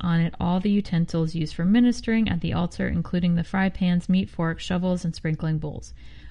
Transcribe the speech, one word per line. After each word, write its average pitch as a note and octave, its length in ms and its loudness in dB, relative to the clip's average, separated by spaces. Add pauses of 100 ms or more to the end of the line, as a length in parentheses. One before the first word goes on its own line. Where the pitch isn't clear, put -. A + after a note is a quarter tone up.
on E3 180 2
it E3 180 2
all F3 220 2
the G3+ 100 0
utensils E3+ 640 2
used D#3+ 200 -4
for D#3+ 100 -2
ministering A3+ 640 4
at E3+ 140 -2
the F3 100 -2
altar, F3 340 -2
including F3 500 0
the E3+ 80 0
fry F#3+ 260 0
pans, F3+ 400 0
meat F#3 180 2
forks, E3 340 -2
shovels, F3+ 440 -2
and E3 80 -4
sprinkling D#3+ 420 -2
bowls. - 380 -8 (360)